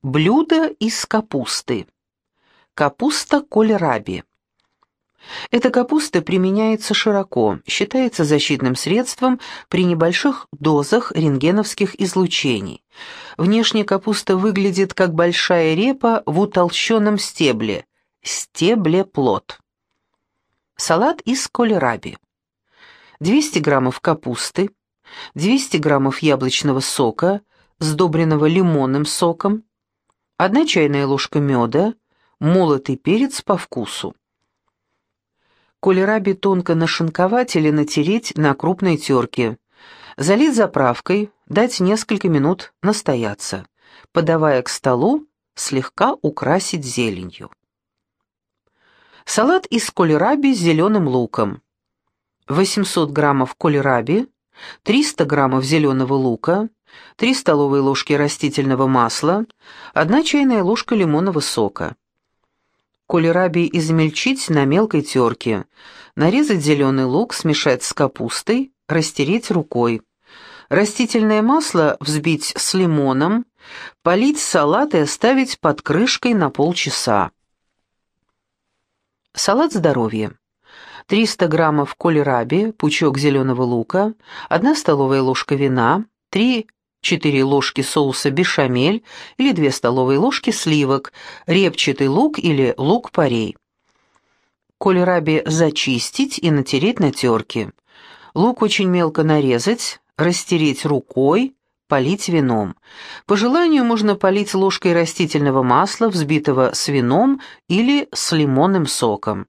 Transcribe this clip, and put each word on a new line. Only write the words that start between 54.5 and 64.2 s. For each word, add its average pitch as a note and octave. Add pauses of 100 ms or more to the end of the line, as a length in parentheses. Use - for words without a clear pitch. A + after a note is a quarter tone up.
триста C4
граммов C3+
зеленого C3+
лука, C#3 (500)
три B3
столовые C#3+
ложки C3+
растительного C#3+
масла, C3 (480)
одна G3
чайная C4+
ложка A3
лимонного E3+
сока. - (1080)
Кольраби E3+
измельчить D#3+